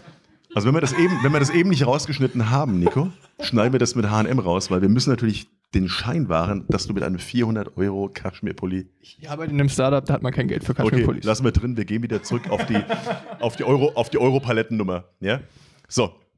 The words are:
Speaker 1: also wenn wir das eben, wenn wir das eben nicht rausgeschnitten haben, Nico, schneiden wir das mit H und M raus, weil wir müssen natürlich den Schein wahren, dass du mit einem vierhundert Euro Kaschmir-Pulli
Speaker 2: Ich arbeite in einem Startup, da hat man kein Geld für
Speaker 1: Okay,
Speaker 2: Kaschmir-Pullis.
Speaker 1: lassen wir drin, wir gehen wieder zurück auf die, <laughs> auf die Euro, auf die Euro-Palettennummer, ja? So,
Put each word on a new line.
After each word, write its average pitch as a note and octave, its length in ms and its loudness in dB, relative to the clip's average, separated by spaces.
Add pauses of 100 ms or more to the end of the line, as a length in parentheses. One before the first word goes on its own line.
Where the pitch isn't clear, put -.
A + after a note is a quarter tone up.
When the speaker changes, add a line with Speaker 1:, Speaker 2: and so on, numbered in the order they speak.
(540)
Speaker 1:
also G#2+ 140 2
wenn C#3 60 4
wir E3 60 4
das C3+ 120 0
eben, F3 300 4
wenn C#3 100 4
wir D3+ 80 2
das C#3 100 2
eben F3 200 4
nicht C3+ 140 4
rausgeschnitten C3 680 0
haben, B2+ 280 2
Nico, C3+ 320 2 (300)
schneiden A#2 320 2
wir C3 80 2
das A#2+ 160 0
mit G#2+ 120 0
H G#2+ 120 2
und G#2+ 60 2
M B2+ 120 0
raus, F2+ 320 -2
weil F#2 120 2
wir F#2+ 60 4
müssen B2+ 220 4
natürlich A2+ 380 0 (260)
den F#2+ 140 2
Schein B2 400 -2
wahren, F2 400 -2
dass - 180 -2
du - 60 -6
mit G2 100 -2
einem F2+ 160 -4
vierhundert A2 600 -4
Euro G2 340 -2
Kaschmir-Pulli F#2 800 -8 (100)
Speaker 2:
Ich - 300 -20
arbeite D3+ 220 -8
in C#3+ 60 0
einem C#3+ 120 4
Startup, C3+ 340 2
da D3 80 -2
hat - 100 -2
man B2 100 -2
kein - 140 0
Geld - 180 -4
für G#2+ 80 -4
Speaker 1:
Okay, - 100 0
Speaker 2:
Kaschmir-Pullis. A2 420 2
Speaker 1:
lassen G#2+ 200 0
wir A2+ 80 4
drin, A#2+ 260 0
wir G2+ 80 -2
gehen A2 160 -2
wieder A2+ 200 -4
zurück A#2+ 280 -4
auf - 160 -2
die, A2 100 0 (340)
<laughs> - 300 -10
auf A#2 160 -2
die - 80 -6
Euro, C#3 300 4
auf - 160 -2
die - 80 0
Euro-Palettennummer, A2 880 0 (160)
ja? G2 200 -2 (480)
So, - 260 0 (240)